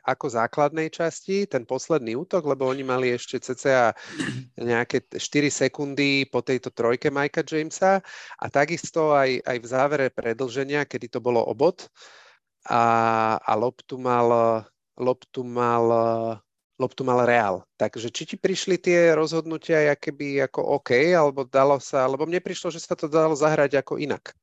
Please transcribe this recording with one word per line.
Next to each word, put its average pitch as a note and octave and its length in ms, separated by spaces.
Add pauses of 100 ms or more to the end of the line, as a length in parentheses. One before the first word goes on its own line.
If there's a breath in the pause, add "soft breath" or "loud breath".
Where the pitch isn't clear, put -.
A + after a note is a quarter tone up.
ako C3 240
základnej D3 640
časti, F#3+ 560
ten A#2+ 160
posledný C3 480
útok, E3 320
lebo C3+ 240
oni C3+ 160
mali B2+ 240
ešte A#2+ 320
cca B2+ 480 (640 loud breath)
nejaké A#2+ 560
t-, - 80
štyri D3 320
sekundy C#3 800
po B2 80
tejto B2+ 320
trojke A#2+ 400
Mikea C#3+ 320
Jamesa D#3+ 560 (400 loud breath)
a - 80
takisto D3+ 640
aj, C3+ 320
aj B2+ 160
v A#2 80
závere C3+ 400
predĺženia, C3 800
kedy B2 320
to - 0
bolo A#2 240
o - 80
bod C#3 400 (800 loud breath)
a, A2+ 720
a A#2+ 160
loptu B2+ 400
mal, A#2 640 (400)
loptu B2+ 420
mal, A#2+ 420 (920)
loptu C3 260
mal B2 200
Real. A2 400 (120)
Takže G#2+ 340
či - 120 (120)
ti - 20
prišli F#3+ 420
tie E3+ 380
rozhodnutia D#3+ 640 (120)
jakoby C#3 520
ako C#3+ 360
OK, - 100 (220)
alebo C#3+ 320
dalo C3+ 360
sa, C3+ 260
lebo C3+ 220
mne F3 120
prišlo, F3+ 300
že D#3+ 100
sa - 140
to E3 140
dalo D#3+ 240
zahrať D3 480
ako - 180
inak. - 440